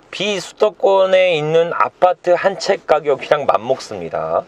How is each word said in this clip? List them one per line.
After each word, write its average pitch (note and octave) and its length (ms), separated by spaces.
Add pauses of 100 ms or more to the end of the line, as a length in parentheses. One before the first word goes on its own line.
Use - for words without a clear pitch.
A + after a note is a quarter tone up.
비수도권에 F#3+ 1300
있는 D#3+ 380
아파트 F3 580
한 F#3 260
채 G3 200
가격이랑 D3 680
맞먹습니다. F2 1040